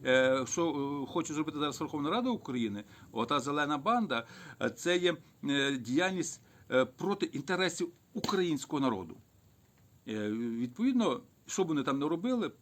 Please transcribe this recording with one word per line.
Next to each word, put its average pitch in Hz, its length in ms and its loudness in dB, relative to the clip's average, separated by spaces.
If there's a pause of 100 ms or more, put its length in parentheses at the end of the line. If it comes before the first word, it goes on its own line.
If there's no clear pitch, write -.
е, 131 420 4
що, 170 240 0 (320)
е, 127 100 -8
хоче 160 220 -2
зробити 151 240 -4
зараз 143 220 -2
Верховна 151 300 -4
Рада 247 200 0
України, 113 540 -2 (280)
ота 135 280 0
зелена 147 380 0
банда, 160 480 0 (360)
е, 120 80 2
це 175 260 0
є, 175 200 2 (280)
е, 139 320 2
діяльність, 160 640 -2 (300)
е, 131 140 6
проти 190 420 -2
інтересів 175 680 -2 (200)
українського 170 680 0
народу. 113 360 -2 (920)
Е, 107 240 -2
відповідно, 123 880 0 (260)
що - 180 0
б - 20 2
вони 151 160 2
там 139 160 0
не 147 100 0
робили 196 540 0